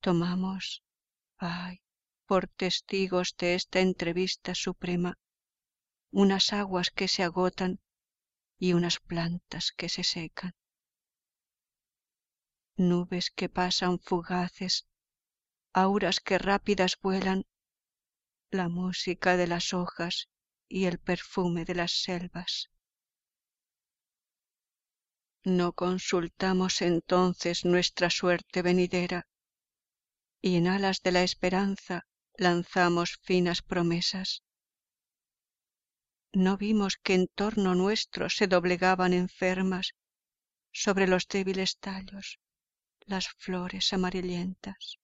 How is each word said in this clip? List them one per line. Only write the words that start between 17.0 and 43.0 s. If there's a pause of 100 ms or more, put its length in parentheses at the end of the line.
vuelan, (1080)
la
música
de
las
hojas (400)
y
el
perfume
de
las
selvas. (2750)
No
consultamos
entonces
nuestra
suerte
venidera, (1120)
y
en
alas
de
la
esperanza (300)
lanzamos
finas
promesas. (1900)
No
vimos
que
en
torno
nuestro
se
doblegaban
enfermas (760)
sobre
los
débiles
tallos (640)